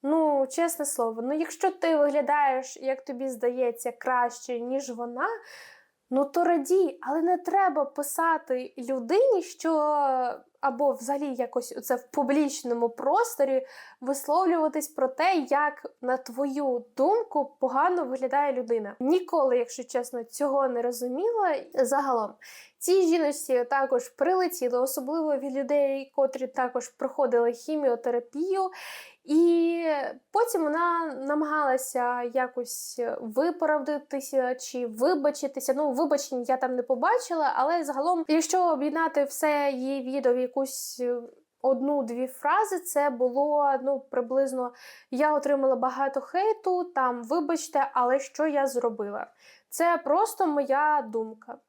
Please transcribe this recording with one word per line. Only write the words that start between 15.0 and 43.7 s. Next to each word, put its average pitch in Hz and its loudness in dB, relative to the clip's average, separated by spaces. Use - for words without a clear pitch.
те, 330 0
як, 294 0
на 254 -2
твою 262 -4
думку, 330 0
погано 302 2
виглядає 262 0
людина. 226 -2
Ніколи, 294 2
якщо 240 -4
чесно, 240 -6
цього 277 0
не 240 -2
розуміла 285 0
загалом. 262 0
Цій 381 4
жіночці 294 2
також 262 0
прилетіло, 330 0
особливо 285 -2
від 262 -4
людей, 277 0
котрі 269 0
також 247 -2
проходили 240 2
хіміотерапію. 285 -2
І 339 4
потім 440 2
вона 339 2
намагалася 269 0
якось 247 -4
виправдатися 277 0
чи 247 -8
вибачитися. 277 0
Ну, 285 0
вибачень 277 -2
я 254 0
там 254 -2
не 247 -2
побачила, 320 0
але 320 0
загалом, 302 0
якщо 330 2
об'єднати 311 0
все 285 0
її 262 -4
відео 262 0
в 247 0
якусь 254 -4
одну-дві 254 0
фрази, 370 0
це 294 0
було, 277 2